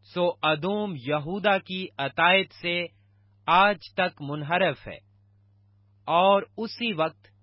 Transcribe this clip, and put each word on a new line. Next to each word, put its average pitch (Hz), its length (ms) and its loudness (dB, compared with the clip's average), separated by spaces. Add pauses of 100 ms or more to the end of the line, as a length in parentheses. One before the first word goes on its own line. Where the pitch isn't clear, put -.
सो 175 200 0 (180)
अदोम 185 540 -2
यहूदा 160 640 -2
की 185 240 -8 (160)
अतायत 175 520 2
से 175 220 -6 (720)
आज 196 500 2
तक 180 260 -4
मुनहरफ 151 640 -2
है, 90 120 -14 (1080)
और 190 380 4 (120)
उसी 226 340 -6
वक्त 160 380 -4 (120)